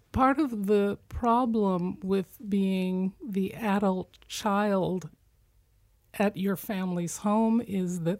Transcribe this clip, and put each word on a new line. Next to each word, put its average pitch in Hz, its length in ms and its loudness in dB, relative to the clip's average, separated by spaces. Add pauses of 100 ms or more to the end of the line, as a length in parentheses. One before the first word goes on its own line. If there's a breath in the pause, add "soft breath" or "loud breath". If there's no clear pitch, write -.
(120)
Part 262 280 2
of 226 280 -2
the 202 300 2 (120)
problem 220 920 0
with 190 340 -2 (100)
being 190 640 0 (120)
the 196 300 -2
adult 196 600 0 (100)
child 190 840 0 (1120)
at 208 180 2
your 196 180 0
family's 180 600 -4
home 220 500 2
is 185 340 -2
that 170 180 0